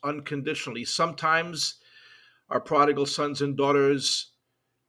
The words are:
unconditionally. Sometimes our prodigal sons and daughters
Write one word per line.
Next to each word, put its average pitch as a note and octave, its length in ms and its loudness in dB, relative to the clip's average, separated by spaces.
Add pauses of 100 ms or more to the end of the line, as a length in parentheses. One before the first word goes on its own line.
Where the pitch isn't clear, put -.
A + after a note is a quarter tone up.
unconditionally. C#3+ 840 -6
Sometimes D#3+ 880 -2 (720)
our B2 120 0
prodigal C#3+ 440 4
sons C#3+ 380 -4
and C#3+ 160 -2
daughters C#3 720 2 (580)